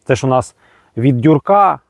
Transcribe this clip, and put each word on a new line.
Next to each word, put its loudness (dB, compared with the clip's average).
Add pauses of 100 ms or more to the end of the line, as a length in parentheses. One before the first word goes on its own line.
Це -2
ж -4
у -2
нас -4 (400)
від 0
дюрка, 0